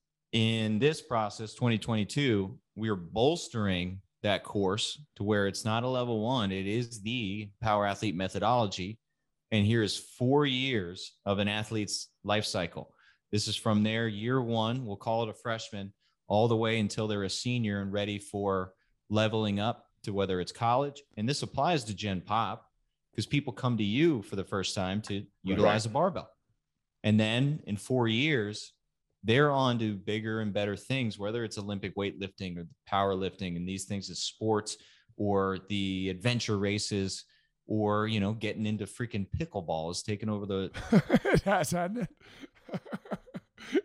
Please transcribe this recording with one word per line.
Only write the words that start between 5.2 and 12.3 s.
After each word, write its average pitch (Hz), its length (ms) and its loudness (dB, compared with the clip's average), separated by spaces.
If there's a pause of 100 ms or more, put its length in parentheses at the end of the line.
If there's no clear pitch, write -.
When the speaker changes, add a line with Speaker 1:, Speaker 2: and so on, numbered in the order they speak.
Speaker 1:
where 101 240 4
it's 98 180 -4
not 113 180 0
a 127 60 -2
level 123 320 0
one. 110 320 0
It 95 140 -2
is 113 340 -4
the 107 480 -4 (120)
Power 104 240 4
Athlete 101 300 0
methodology. 101 800 0 (540)
And 104 140 4
here 113 180 4
is 92 140 0
four 139 480 2
years 127 680 -2 (120)
of 98 140 2
an 104 100 2
athlete's 107 580 -4 (160)
life 104 220 0